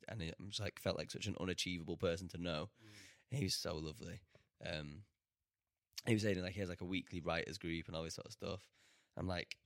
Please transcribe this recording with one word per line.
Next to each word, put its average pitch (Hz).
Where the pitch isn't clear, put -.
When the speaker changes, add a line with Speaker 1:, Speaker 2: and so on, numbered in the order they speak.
Speaker 1:
and 113
I'm 82
just, 98
like, -
felt 92
like 80
such -
an 101
unachievable 87
person 90
to 85
know. 85
Speaker 2:
Mm. 107
Speaker 1:
And 127
he 117
was 90
so 85
lovely. 80
Um, 78
he 123
was 107
saying, 98
like, 92
he 104
has, 95
like, 87
a 92
weekly 92
writers 82
group 82
and 85
all 80
this 82
sort -
of -
stuff. 98
I'm -
like, 90